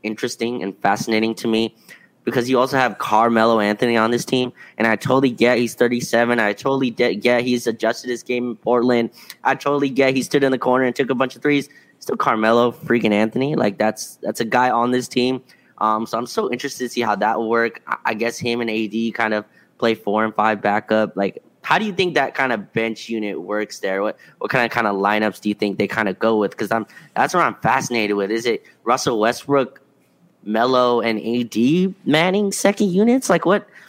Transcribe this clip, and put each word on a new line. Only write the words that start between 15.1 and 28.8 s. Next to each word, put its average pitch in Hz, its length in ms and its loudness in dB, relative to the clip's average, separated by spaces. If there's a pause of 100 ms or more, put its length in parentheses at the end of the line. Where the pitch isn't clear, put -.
Um, 110 260 0
so 113 120 -6
I'm 117 100 -6
so - 240 -4
interested 127 340 -6
to 120 40 -6
see 120 120 -4
how 107 140 0
that 104 240 0
will 113 100 -4
work. 117 380 -2
I, 120 180 -6
I 117 80 -2
guess 113 240 -4
him 120 240 -4
and 117 80 -4
A 110 180 -2
D 110 240 -4
kind 110 220 -2
of 107 120 -4 (320)
play 113 180 0
four 107 280 0
and 107 100 -2
five 107 280 0
backup. 107 560 0
Like, 98 260 -4 (200)
how 160 160 0
do 220 60 -2
you 208 60 -4
think 180 240 -2
that 139 180 0
kind 131 200 0
of 104 180 -6
bench 113 380 -4
unit 104 320 -4
works 104 380 -6
there? 98 240 -2
What, 104 140 -4 (200)
what - 140 -6
kind 127 120 2
of, 113 80 -2
kind 117 160 0
of 101 80 0
lineups 104 460 0
do 107 80 -2
you 104 60 -2
think 101 240 -2
they 101 80 0
kind 110 200 -2
of 95 120 -4
go 113 180 2
with? 101 180 -2
'Cause 104 160 -6
I'm, 110 140 -2 (300)
that's 139 180 0
what 175 100 2
I'm 117 120 0
fascinated 117 600 0
with. 101 160 -2
Is 117 140 -4
it 113 180 -2 (220)